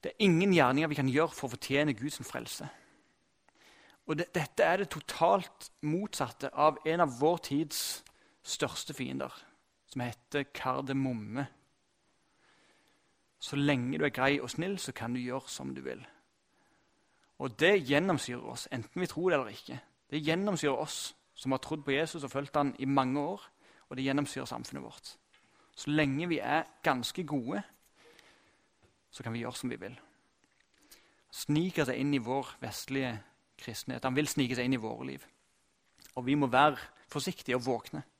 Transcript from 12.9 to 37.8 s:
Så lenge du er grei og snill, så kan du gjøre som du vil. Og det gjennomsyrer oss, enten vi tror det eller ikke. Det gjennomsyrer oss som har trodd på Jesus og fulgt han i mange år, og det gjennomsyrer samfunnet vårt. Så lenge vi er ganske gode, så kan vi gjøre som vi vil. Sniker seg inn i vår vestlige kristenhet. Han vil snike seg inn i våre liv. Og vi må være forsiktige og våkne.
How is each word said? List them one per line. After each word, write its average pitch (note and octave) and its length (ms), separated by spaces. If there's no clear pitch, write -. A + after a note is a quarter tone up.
Så - 160
lenge C#3+ 420
du D3+ 60
er C#3 80
grei C3 260
og B2+ 140
snill, F#3+ 260
så - 120
kan A#2+ 220
du B2 80
gjøre B2 280
som C3+ 260
du C3 100
vil. B2 160
Og C3 180
det F3 300
gjennomsyrer C#3 640
oss, A#2+ 200
enten B2+ 300
vi F3 80
tror F3+ 200
det D#3 100
eller G#2+ 160
ikke. - 240
Det D3+ 140
gjennomsyrer D#3+ 520
oss - 380
som C3 220
har - 80
trodd D3+ 220
på C#3 100
Jesus D#3 280
og C3+ 100
fulgt C#3 260
han C#3+ 200
i C3+ 60
mange C3+ 360
år, F3 260
og - 80
det C3 80
gjennomsyrer C3+ 440
samfunnet B2 360
vårt. - 300
Så - 140
lenge D3 400
vi D#3+ 140
er D3 240
ganske C3+ 400
gode, B2 400
så - 120
kan A2+ 100
vi A#2 80
gjøre A#2+ 160
som B2 140
vi - 100
vil. G#2 140
Sniker D#3+ 560
seg B2 160
inn C#3+ 100
i C3+ 80
vår B2+ 400
vestlige B2+ 540
kristenhet. B2 420
Han C3 120
vil D3+ 140
snike B2 280
seg B2 100
inn C3+ 100
i A2+ 40
våre A2+ 320
liv. C#3 120
Og A#2+ 80
vi C#3 120
må C#3 120
være C3+ 280
forsiktige C#3 480
og A#2+ 60
våkne. C3 380